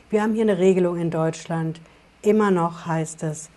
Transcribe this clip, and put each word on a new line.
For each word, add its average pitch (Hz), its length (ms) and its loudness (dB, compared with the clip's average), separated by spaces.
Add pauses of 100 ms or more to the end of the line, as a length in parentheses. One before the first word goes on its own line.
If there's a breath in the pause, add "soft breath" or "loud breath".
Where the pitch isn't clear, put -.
(100)
wir 208 120 0
haben 220 120 0
hier 226 80 0
eine 208 160 2
Regelung 180 400 4
in 170 120 -2
Deutschland, 160 680 -4 (400 loud breath)
immer 208 320 4
noch 170 340 -2
heißt 160 380 -4
es, 156 320 -8